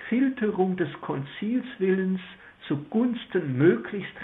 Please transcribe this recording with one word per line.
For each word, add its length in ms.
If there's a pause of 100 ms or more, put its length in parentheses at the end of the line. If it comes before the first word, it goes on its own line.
Filterung 720
des 120 (120)
Konzilswillens 1200 (460)
zugunsten 920
möglichst 640